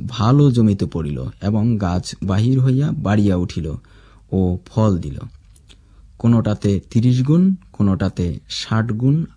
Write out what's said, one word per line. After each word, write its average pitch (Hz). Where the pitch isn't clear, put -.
ভালো 135
জমিতে 107
পড়িল 73
এবং 107
গাছ 90
বাহির 107
হইয়া 131
বাড়িয়া 101
উঠিল 80
ও 90
ফল 107
দিল, 73
কোনোটাতে 107
তিরিশ 123
গুণ, 175
কোনোটাতে 95
ষাট 110
গুণ, 135